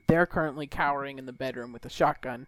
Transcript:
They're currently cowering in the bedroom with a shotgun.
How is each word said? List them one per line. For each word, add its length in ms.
They're 180
currently 420
cowering 500
in 100
the 60
bedroom 380
with 140
a 40
shotgun. 580